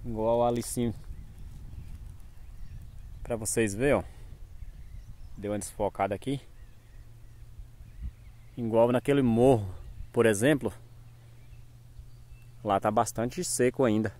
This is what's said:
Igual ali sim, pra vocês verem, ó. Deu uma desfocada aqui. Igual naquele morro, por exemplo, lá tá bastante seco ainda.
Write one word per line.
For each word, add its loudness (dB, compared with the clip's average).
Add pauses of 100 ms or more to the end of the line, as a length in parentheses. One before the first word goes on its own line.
Igual 2
ali 2
sim, -2 (2250)
pra -2
vocês 0
verem, 2
ó. 2 (1300)
Deu -6
uma -2
desfocada 0
aqui. -4 (2250)
Igual 6
naquele 4
morro, 6 (460)
por 6
exemplo, 4 (1900)
lá 4
tá 4
bastante 0
seco 2
ainda. 2